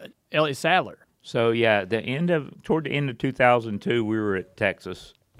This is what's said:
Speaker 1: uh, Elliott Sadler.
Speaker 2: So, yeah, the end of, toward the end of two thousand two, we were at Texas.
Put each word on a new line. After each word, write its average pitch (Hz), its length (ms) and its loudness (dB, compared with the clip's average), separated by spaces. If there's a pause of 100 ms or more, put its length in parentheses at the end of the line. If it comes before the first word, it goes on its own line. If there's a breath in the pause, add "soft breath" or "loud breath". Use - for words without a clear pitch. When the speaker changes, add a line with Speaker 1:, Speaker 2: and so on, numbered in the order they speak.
Speaker 1:
uh, - 60 -20 (240)
Elliott 151 260 0
Sadler. 165 400 0 (240)
Speaker 2:
So, 117 300 0
yeah, 110 340 2
the 110 160 -2
end 160 280 -4
of, 156 220 -2 (120)
toward 156 220 -2
the - 60 -6
end 143 180 -2
of 117 80 -10
two 131 140 -2
thousand 120 500 2
two, 120 220 0
we 110 160 0
were 104 160 0
at - 220 -8
Texas. 92 560 -4 (260)